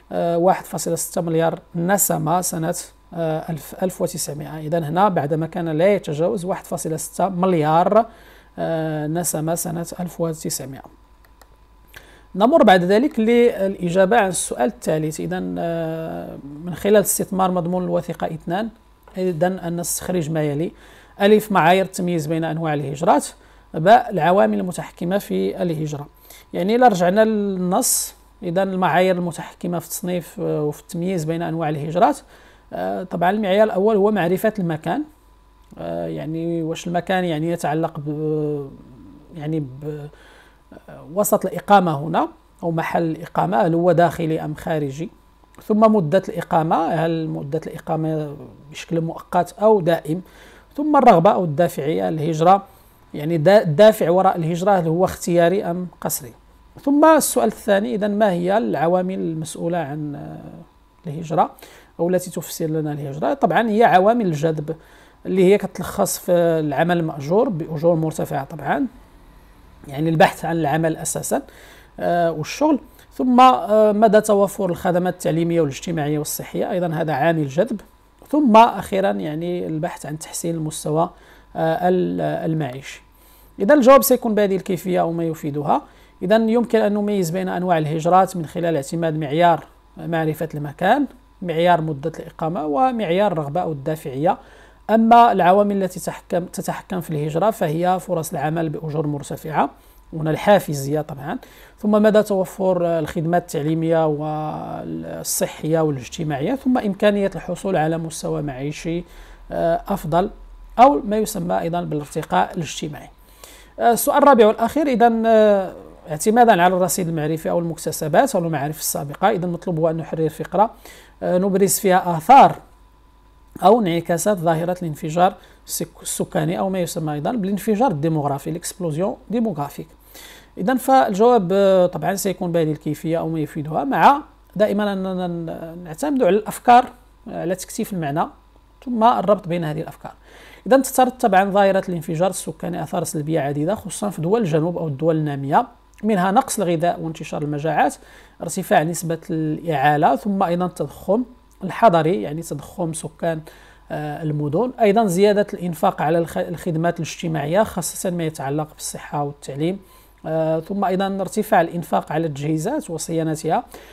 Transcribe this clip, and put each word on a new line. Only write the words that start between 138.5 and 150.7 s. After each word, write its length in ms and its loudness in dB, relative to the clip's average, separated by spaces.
ثم 200 -2
الربط 440 2
بين 160 -2
هذه 160 -6
الأفكار. 320 -12
إذن 160 6
تفترض 280 2
طبعًا 400 2
ظاهرة 380 4
الانفجار 420 -2
السكاني 520 -8
آثار 220 -4
سلبية 360 -4
عديدة، 340 -2
خصوصًا 360 -8
في 120 -8
دول 180 2
الجنوب 380 0
أو 100 -4
الدول 280 0
النامية، 500 0
منها 280 0
نقص 300 0
الغذاء 400 0
وانتشار 420 -8
المجاعات، 520 0
ارتفاع 400 0
نسبة 360 -4
الإعالة، 840 0
ثم 260 -2
أيضًا 240 0
التضخم 580 -4